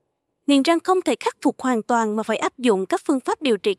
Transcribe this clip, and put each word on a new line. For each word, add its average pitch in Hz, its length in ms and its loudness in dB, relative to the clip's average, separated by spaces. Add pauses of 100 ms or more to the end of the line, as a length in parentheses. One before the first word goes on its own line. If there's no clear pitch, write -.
(480)
niềng 277 160 4
răng 330 160 2
không 370 220 0
thể 269 180 -2
khắc - 220 -6
phục - 200 -2
hoàn 254 220 0
toàn 226 320 0
mà 220 80 -4
phải 220 140 -2
áp - 200 -6
dụng 202 280 0
các 349 200 -4
phương 277 140 0
pháp 392 220 -6
điều 254 160 0
trị 190 220 -2